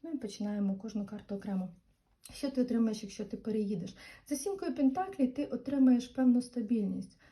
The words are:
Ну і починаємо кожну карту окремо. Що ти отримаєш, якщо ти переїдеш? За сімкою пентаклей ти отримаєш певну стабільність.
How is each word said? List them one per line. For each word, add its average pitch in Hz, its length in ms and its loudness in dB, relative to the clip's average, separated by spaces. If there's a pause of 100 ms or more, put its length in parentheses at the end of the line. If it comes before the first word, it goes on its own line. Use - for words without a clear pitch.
Ну 320 80 -10
і 294 60 -4
починаємо 202 580 -2
кожну 208 300 -6
карту 202 300 -8
окремо. 190 340 -4 (640)
Що 269 180 -4
ти 254 100 2
отримаєш, 226 420 2
якщо 202 220 -10
ти 208 120 -8
переїдеш? 208 580 -2 (320)
За 294 80 -4
сімкою 359 400 -4
пентаклей 285 520 2
ти - 180 -4
отримаєш 254 600 4
певну 247 340 4
стабільність. 208 800 -2 (120)